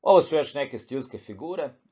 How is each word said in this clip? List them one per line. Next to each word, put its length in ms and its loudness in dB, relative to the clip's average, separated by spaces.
Ovo 200 8
su 140 -4
još 180 0
neke 240 -6
stilske 400 -10
figure, 560 -12